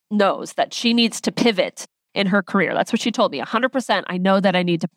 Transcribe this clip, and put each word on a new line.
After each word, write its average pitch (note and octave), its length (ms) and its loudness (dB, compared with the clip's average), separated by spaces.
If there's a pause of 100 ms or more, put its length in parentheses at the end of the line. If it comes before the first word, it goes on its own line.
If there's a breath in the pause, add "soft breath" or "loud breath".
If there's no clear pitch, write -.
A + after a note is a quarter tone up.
(100)
knows G3 440 0
that - 180 -2
she A#3 220 0
needs A#3 280 2
to A3+ 100 -2
pivot F#3 540 0 (280)
in G3+ 140 0
her G3 140 2
career. - 320 0
That's - 180 -2
what A3+ 80 0
she A#3+ 100 -2
told A3 220 0
me. C#3 80 -6
"A - 40 -6
hundred B3 260 -2
percent, A3+ 380 -2
I F3+ 100 -4
know G3 220 2
that F#3 140 2
I F3+ 80 0
need F3 200 0
to F#3 140 -4